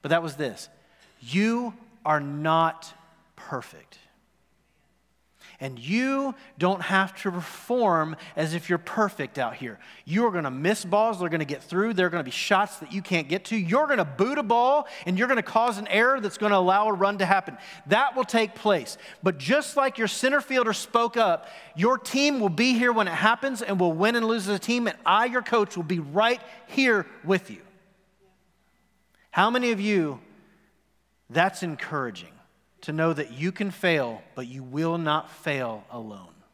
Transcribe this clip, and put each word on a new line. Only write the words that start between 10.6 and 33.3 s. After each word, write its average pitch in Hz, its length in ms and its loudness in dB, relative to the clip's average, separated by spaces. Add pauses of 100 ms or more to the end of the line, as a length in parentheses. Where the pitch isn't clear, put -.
balls. 208 340 2
They're 175 120 -2
gonna 160 160 -2
get 139 180 -8
through. 208 300 0
There 180 140 4
are - 20 2
gonna 160 160 -4
be 127 60 -10
shots - 480 0
that - 120 -16
you 190 100 -6
can't 160 280 -2
get 190 160 -2
to. 226 100 -4
You're 220 320 2
gonna 247 160 2
boot 190 340 0
a 285 60 -2
ball, 247 420 2 (200)
and 185 120 0
you're 247 120 2
gonna 240 120 2
cause 226 360 0
an 208 100 -10
error 240 320 4
that's 208 180 -6
gonna 208 200 4
allow 190 320 4
a 208 40 0
run 196 260 0
to 190 60 2
happen. 185 320 2 (280)
That 247 320 2
will 254 80 0
take 220 280 0
place. 185 440 0 (260)
But 175 140 0
just 247 400 0
like 269 200 2
your 226 120 0
center 269 320 2
fielder 247 320 0
spoke - 420 -2
up, 202 320 2 (260)
your 226 240 4
team 277 440 0
will 202 80 2
be 233 240 2
here 240 180 2
when 220 160 2
it 165 80 -4
happens 226 460 0
and 196 180 -4
will 175 140 2
win 208 240 2
and 226 100 0
lose 220 220 -2
as 202 80 -2
a - 20 -4
team, 233 280 -2
and 165 180 -6
I, 196 200 4
your 247 160 -2
coach, 208 360 0
will 175 60 -6
be 170 160 -4
right 202 420 0 (260)
here 240 400 2 (160)
with 185 260 0
you. 101 120 -16 (1700)
How 190 180 2
many 247 220 0
of 202 80 -2
you, 180 400 0 (1120)
that's 180 340 0
encouraging, 127 720 -8 (480)
to 151 120 -8
know 165 180 2
that 143 200 -4